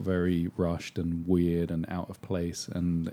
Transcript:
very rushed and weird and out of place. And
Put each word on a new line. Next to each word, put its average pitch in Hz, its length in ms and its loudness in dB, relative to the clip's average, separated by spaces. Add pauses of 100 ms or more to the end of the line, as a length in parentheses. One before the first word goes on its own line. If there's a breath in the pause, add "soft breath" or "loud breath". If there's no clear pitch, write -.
very 90 540 2
rushed 85 420 -2
and 85 280 -2
weird 85 460 4
and 82 160 -2
out 90 220 -4
of 92 120 -14
place. 87 460 -4
And 85 440 0